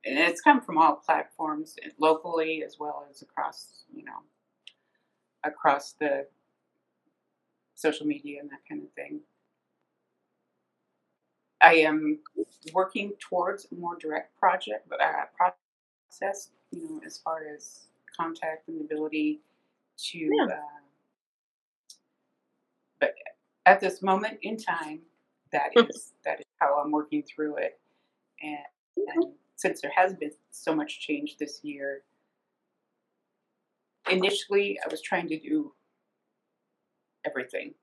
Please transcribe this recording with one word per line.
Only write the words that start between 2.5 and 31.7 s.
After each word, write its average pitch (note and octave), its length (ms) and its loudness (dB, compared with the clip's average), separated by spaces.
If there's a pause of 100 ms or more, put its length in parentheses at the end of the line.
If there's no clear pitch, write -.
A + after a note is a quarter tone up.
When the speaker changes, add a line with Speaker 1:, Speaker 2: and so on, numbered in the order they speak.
Speaker 1:
as - 140 -16
well D3 320 -8
as - 120 -20
across, - 680 -10
you - 120 -18
know, - 160 -14 (1200)
across C#3+ 540 0
the C#3 280 0 (1500)
social D3+ 320 0
media D3 340 -4
and C#3+ 100 -14
that - 180 -18
kind D3 160 -10
of - 80 -20
thing. D3 280 -12 (2500)
I E3 140 12
am D#3 420 4 (560)
working G3+ 440 -2
towards F#3+ 540 -4
a - 20 -14
more F3 220 -8
direct - 420 -8
project, G3 540 0
uh, - 320 0 (120)
process, - 1120 -4 (200)
you E3+ 140 -10
know, D#3 220 -10
as - 120 -16
far D#3+ 220 -6 (160)
as - 300 -20 (300)
contact E3 520 -6
and D#3+ 140 -8
ability D3+ 580 -2 (680)
to, E3+ 80 -14
Speaker 2:
Yeah. D3 360 2
Speaker 1:
uh, - 260 -12 (2250)
but - 140 2 (520)
at F#3+ 140 10
this F#3 220 -2
moment F#3+ 400 0
in G#3+ 160 -4
time, D#3+ 420 -6 (520)
that D3 220 0
Speaker 2:
<laughs> A#3+ 160 8
Speaker 1:
is, - 220 -16 (120)
that D3+ 160 -4
is - 60 -18 (140)
how D3 180 4
I'm D3 120 -2
working D3+ 320 0
through D3+ 340 -6
it. D3+ 220 -4 (640)
And, D3+ 160 -8 (400)
Speaker 2:
Okay. G4+ 160 -2
Speaker 1:
and E4+ 200 0 (220)
since - 240 -2
there D3 140 -6
has F#3+ 200 4
been D3+ 180 -8 (180)
so - 240 -2
much D3+ 260 -4
change D3 380 -6
this D3 260 -8
year, C#3 380 -8 (2000)